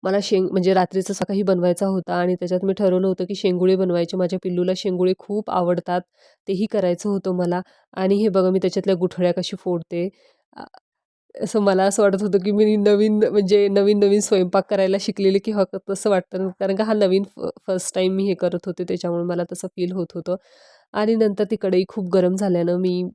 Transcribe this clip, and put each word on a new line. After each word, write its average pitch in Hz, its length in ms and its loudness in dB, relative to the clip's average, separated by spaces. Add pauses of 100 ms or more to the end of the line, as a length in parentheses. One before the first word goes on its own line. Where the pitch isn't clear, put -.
मला 196 200 0
शेंग-, 190 280 0
म्हणजे 185 240 2
रात्रीचं 190 400 0
सकाळी 196 300 -2
बनवायचा 180 420 0
होता 180 280 -4
आणि 180 200 0
त्याच्यात 180 300 -4
मी 190 100 0
ठरवलं 185 320 2
होतं, 185 180 -2
की 196 100 -8
शेंगुळे 185 420 2
बनवायचे. 175 400 0
माझ्या 180 260 -2
पिल्लूला 180 340 0
शेंगुळे 185 420 0
खूप 208 320 -6
आवडतात, 180 500 0 (460)
तेही 196 240 -2
करायचं 185 380 -2
होतं 190 280 -2
मला. 175 240 -2 (320)
आणि 190 240 0
हे 214 140 2
बघा, 185 200 2
मी 190 100 2
त्याच्यातल्या 190 360 0
गुठळ्या 180 360 0
कशी 185 240 -6
फोडते. 175 520 -4 (440)
अ, - 100 -18 (720)
असं 214 260 -2
मला 190 240 4
असं 202 180 2
वाटत 196 200 2
होतं, 202 160 2
की 190 140 -2
मी 214 240 4
नवीन, 208 480 4
म्हणजे 202 440 4
नवीन-नवीन 202 520 4
स्वयंपाक 190 480 0
करायला 196 320 0
शिकलेले, 196 380 0
की 220 140 -6
हं, 202 120 2 (240)
तसं 196 220 -2
वाटतं. 190 380 -2 (100)
कारण 196 160 -2
का 208 100 -2
हा 220 100 0
नवीन 196 360 2
फ-, - 180 -8 (180)
फर्स्ट 185 280 -4
टाइम 185 200 0
मी 196 100 0
हे 196 120 0
करत 175 300 -4
होते, 180 180 -6
त्याच्यामुळे 175 400 -4
मला 175 260 -2
तसं 180 180 -12
फील 180 240 -6
होत 180 220 -6
होतं. 175 200 -6 (580)
आणि 214 240 0
नंतर 208 340 2
ती 220 100 -2
कढई 190 280 2
खूप 185 220 -6
गरम 185 260 2
झाल्यानं 180 440 0
मी 180 220 0 (100)